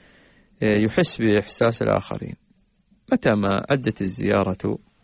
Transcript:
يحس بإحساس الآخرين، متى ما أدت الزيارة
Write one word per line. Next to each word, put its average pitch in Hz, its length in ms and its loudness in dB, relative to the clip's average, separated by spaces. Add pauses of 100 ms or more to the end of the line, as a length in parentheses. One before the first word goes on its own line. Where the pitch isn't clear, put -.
(640)
يحس 110 540 2
بإحساس 113 680 2
الآخرين، - 520 -2 (800)
متى 135 220 2
ما 98 380 0
أدت 123 300 -2
الزيارة 101 760 -2 (260)